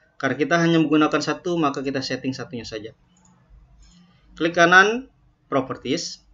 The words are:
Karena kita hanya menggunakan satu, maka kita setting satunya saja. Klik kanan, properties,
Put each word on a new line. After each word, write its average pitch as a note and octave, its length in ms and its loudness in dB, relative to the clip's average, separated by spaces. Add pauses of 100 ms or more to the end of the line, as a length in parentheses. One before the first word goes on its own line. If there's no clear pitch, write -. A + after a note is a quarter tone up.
(160)
Karena C3 240 -4
kita D3+ 180 0
hanya E3+ 220 4
menggunakan D3+ 400 2
satu, E3+ 400 -4
maka C#3+ 240 -2
kita C3+ 160 -4
setting B2+ 320 -6
satunya A#2+ 320 -12
saja. A2 320 -14 (1400)
Klik E3+ 240 -4
kanan, F#3+ 560 4 (400)
properties, C3+ 800 -6